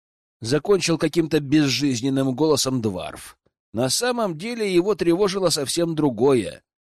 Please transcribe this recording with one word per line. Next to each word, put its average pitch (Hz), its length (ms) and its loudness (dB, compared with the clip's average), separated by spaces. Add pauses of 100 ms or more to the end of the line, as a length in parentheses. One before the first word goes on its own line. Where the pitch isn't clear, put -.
(420)
Закончил 156 560 0
каким-то 160 420 0
безжизненным 135 960 0
голосом 131 460 0
дварф. 90 560 -6 (360)
На 127 160 -2
самом 233 480 -2
деле 214 340 -4
его 185 220 2
тревожило 180 560 0
совсем 160 460 -2
другое. 127 680 2 (200)